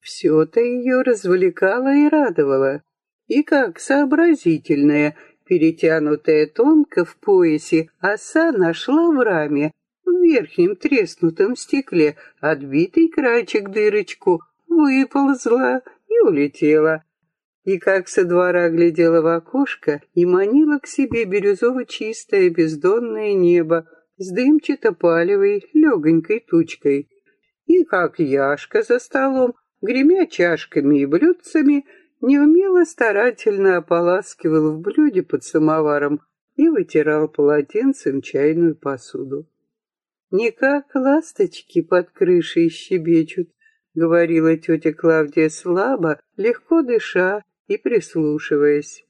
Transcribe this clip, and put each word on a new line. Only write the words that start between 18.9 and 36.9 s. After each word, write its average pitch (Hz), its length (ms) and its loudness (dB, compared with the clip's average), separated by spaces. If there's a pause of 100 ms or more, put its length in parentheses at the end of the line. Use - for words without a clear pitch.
в 160 40 0
окошко 165 760 -4 (100)
и 175 140 2
манила 240 520 2
к - 80 -12
себе 233 380 -4
бирюзово-чистое 208 1300 -2
бездонное 202 840 -2
небо 170 520 2 (320)
с 190 140 -12
дымчато-палевой 202 1400 0
лёгонькой 202 680 2
тучкой. 143 680 -2 (580)
И 339 180 2
как 175 340 -2
Яшка 139 640 -2
за 240 160 -2
столом, 262 560 -2 (260)
гремя 277 460 2
чашками 151 720 0
и 139 60 -2
блюдцами, 285 800 0 (340)
неумело 320 640 4
старательно 202 920 0
ополаскивал 170 960 -2
в 156 80 -10
блюде 190 420 0
под - 200 -6
самоваром 151 800 -2 (360)
и 311 120 2
вытирал 156 600 0